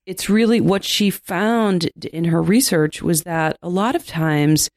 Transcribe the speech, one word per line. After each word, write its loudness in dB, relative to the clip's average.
it's -6
really 4
what 0
she 0
found -2
d-, -12
in -6
her 0
research 0
was 0
that -2
a -10
lot 0
of -4
times 2